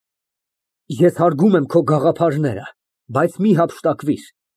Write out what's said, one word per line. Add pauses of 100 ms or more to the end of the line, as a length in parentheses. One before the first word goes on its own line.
(880)
ես
հարգում
եմ
քո
գաղափարները, (420)
բայց
մի
հափշտակվիր։ (300)